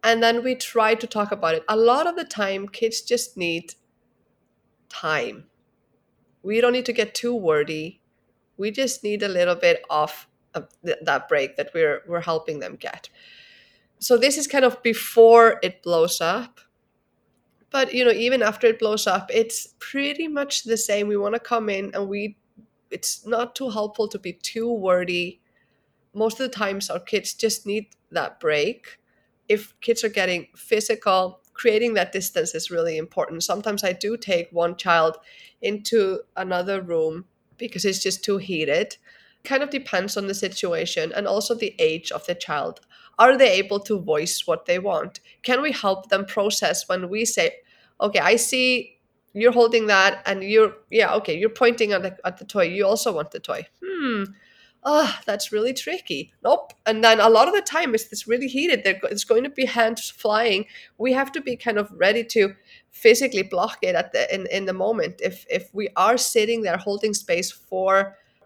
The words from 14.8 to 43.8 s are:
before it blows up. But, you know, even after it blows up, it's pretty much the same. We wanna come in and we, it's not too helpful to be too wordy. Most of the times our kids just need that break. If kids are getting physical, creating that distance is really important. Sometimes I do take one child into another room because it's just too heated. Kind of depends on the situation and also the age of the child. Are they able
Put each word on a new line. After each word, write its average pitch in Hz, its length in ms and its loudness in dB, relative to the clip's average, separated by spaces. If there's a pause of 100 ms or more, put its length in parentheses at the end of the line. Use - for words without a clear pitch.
before 226 800 8
it 185 200 -6
blows 170 380 0
up. 196 400 -4 (1120)
But, 269 220 -2
you 247 120 0
know, 233 80 6
even 240 300 2
after 220 260 2
it 226 100 2
blows 214 300 0
up, 190 260 -2
it's - 460 -2
pretty 285 480 -6
much 285 340 -4
the 226 140 -2
same. 208 320 -2
We 208 80 0
wanna 202 240 -2
come 226 280 -2
in 196 260 -4
and 196 140 -4
we, 202 280 -8 (560)
it's - 340 -8
not 240 300 -4
too 262 140 -6
helpful 208 360 -4
to 208 120 -10
be 180 160 -10
too 233 380 -6
wordy. 180 680 0 (720)
Most 220 240 -2
of 262 100 -2
the 254 80 -10
times 196 340 -4
our 175 100 -4
kids - 340 -6
just 220 320 -2
need 208 220 -6 (240)
that 160 260 -4
break. 151 600 -2 (500)
If 208 320 -2
kids 233 240 0
are 220 40 0
getting 185 380 -2 (100)
physical, 202 840 0 (140)
creating 226 400 2
that 190 180 0
distance 185 420 -4
is 165 160 -8
really 165 280 -2
important. 165 440 -6
Sometimes 208 400 -4
I 185 100 -2
do 202 240 -6
take 180 360 -2
one 175 240 0
child 165 420 2 (440)
into 208 580 0 (160)
another 185 460 -2
room 165 420 -2 (320)
because 214 280 -8
it's 190 180 -2
just 185 220 -4
too 202 140 -2
heated. 170 580 -2 (480)
Kind 277 180 -2
of 285 80 -6
depends 202 460 -4
on 196 100 -4
the 196 80 -4
situation 175 800 -4
and 202 120 -4
also 214 280 -2
the 202 240 -6
age 160 340 0
of - 140 -8
the 180 80 -4
child. 151 460 -6 (380)
Are 254 200 8
they 247 140 8
able 196 280 0